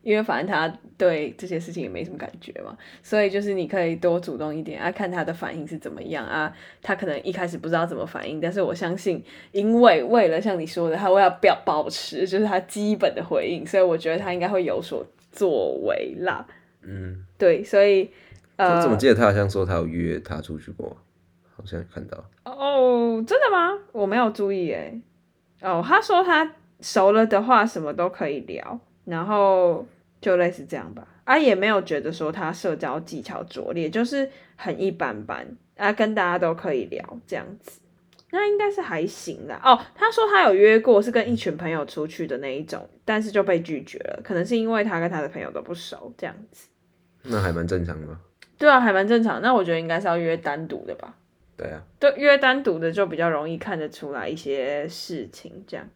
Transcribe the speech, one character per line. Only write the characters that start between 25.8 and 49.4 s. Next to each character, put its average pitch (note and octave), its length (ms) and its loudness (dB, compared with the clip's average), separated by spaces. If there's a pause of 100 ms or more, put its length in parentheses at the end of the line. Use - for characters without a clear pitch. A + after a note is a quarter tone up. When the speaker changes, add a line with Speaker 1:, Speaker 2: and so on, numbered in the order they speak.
Speaker 1:
她 F4 160 4
说 F#4+ 220 2
她 D#4+ 320 2 (260)
熟 G3 300 4
了 A3 160 6
的 G#3+ 160 2
话 A3+ 240 4
什 F3+ 160 -6
么 D3 100 -6
都 E3+ 160 -2
可 F3+ 220 -6
以 C#3+ 100 -6
聊， - 380 -12 (260)
然 E3+ 220 -4
后 F#3+ 580 4 (360)
就 F#3 160 2
类 F3 140 4
似 D#3+ 140 -14
这 D#3+ 120 -10
样 E2 180 -12
吧。 - 120 -18 (180)
啊， C4 120 4
也 C4+ 180 6
没 F#3+ 120 0
有 G3+ 160 2
觉 D#3 180 -4
得 D3 100 -6
说 D#3+ 200 -4
她 E3 220 -6
社 E3 240 -4
交 D3+ 240 -6
技 E3 200 -12
巧 - 220 -10
拙 - 300 -10
劣， E3+ 180 -4
就 A3 140 0
是 C4+ 260 -2 (260)
很 - 240 -8
一 F#3+ 100 0
般 B2+ 360 -6
般， - 180 -10 (320)
啊， G#3 160 0
跟 G#3+ 220 0
大 G#3 80 0
家 F3+ 160 0
都 E3 160 0
可 E3 180 -6
以 A#2+ 120 -2
聊 - 420 -12
这 - 80 -8
样 B2 100 -8 (160)
子。 - 200 -20 (500)
那 G4+ 160 0
应 G#4 100 2
该 G#4 140 0
是 G4+ 100 -4
还 F3 240 -4
行 - 440 -10
啦。 A#2 140 -10
哦， B3 160 8 (160)
她 A4 160 2
说 A4+ 200 2
她 F#4+ 140 6
有 G#3 100 6
约 G#3+ 240 8
过， A3 240 6
是 A#3+ 80 -2
跟 A3+ 180 0
一 A#3+ 60 0
群 E3+ 220 -4
朋 E3 120 -6
友 D#3 160 -2
出 D3+ 220 -6
去 D#3+ 200 -8
的 B2+ 120 -6
那 C3+ 180 -8
一 D3+ 60 -8
种， - 260 -12 (160)
但 G#3+ 180 0
是 G#3+ 80 -6
就 G3+ 120 2
被 F#3 180 2
拒 D#3+ 220 -8
绝 - 160 -16
了， - 240 -10
可 - 100 -10
能 F3 140 0
是 A#3 100 0
因 A3+ 140 0
为 G#3+ 140 2
她 F#3 160 0
跟 E3+ 100 0
她 F#3+ 100 -4
的 D3 80 -4
朋 - 140 -10
友 D2 80 -8
都 - 100 -8
不 E3+ 140 -10
熟 - 420 -14
这 - 100 -10
样 - 80 -10 (180)
子。 - 160 -20 (580)
Speaker 2:
那 A2 140 -2
还 F#2+ 100 0
蛮 E2+ 160 -2
正 F2+ 160 -2
常 E2 160 -6
的 D#2 80 -12
吧？ D#2+ 140 -16 (380)
Speaker 1:
对 D4+ 100 6
啊， C4+ 100 8
还 A#3 140 4
蛮 F#3+ 160 2
正 A#3 140 4
常。 D#3 180 -2